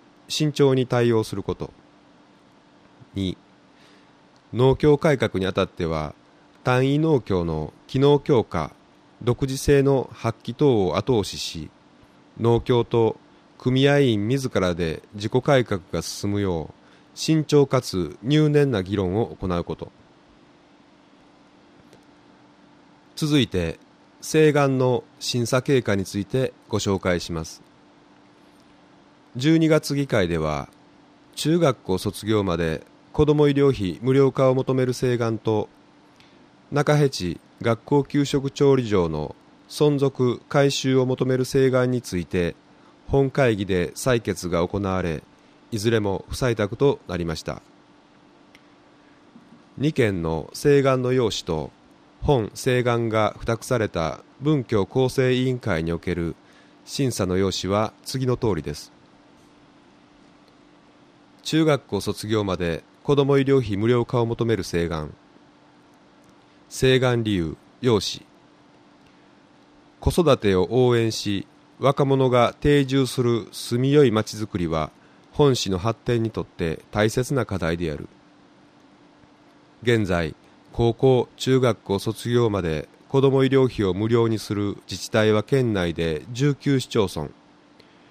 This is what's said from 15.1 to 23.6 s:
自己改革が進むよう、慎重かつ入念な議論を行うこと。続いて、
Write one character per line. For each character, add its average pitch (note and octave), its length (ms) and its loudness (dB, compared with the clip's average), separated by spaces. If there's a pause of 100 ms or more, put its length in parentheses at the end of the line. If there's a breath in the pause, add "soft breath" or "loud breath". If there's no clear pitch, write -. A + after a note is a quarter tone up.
自 G#2 160 -8
己 B2+ 120 0
改 C3+ 220 2
革 G2+ 160 -6 (120)
が E2+ 100 -4
進 - 280 -8
む G2+ 100 -2
よ F2 240 -2
う、 - 100 -18 (400 soft breath)
慎 D#3 320 0
重 D3 200 4
か C3+ 140 0
つ E2+ 420 -6
入 D3+ 260 2
念 D3 220 4
な G2+ 120 0
議 F#2+ 140 -4
論 F#2+ 200 0
を F#2 240 -2
行 G2 60 -6
う F2 180 -2
こ D#2+ 120 -8
と。 - 140 -14 (3250)
続 D3 240 0
い A2+ 80 0
て、 E2+ 320 -4 (400)